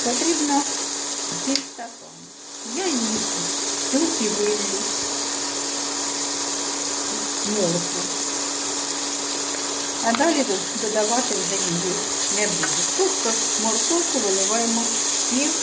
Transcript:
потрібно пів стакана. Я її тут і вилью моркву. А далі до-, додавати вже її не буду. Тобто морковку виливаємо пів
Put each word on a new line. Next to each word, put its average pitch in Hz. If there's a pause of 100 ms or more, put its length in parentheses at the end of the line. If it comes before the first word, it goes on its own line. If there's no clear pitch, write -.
потрібно 285 (840)
пів 269 (120)
стакана. 226 (560)
Я 381
її 226 (720)
тут 302
і 214
вилью 202 (2750)
моркву. 180 (2000)
А 226
далі 285
до-, -
додавати 214
вже 185
її 180 (420)
не 208
буду. - (160)
Тобто 359 (320)
морковку 277
виливаємо 226 (480)
пів 277 (120)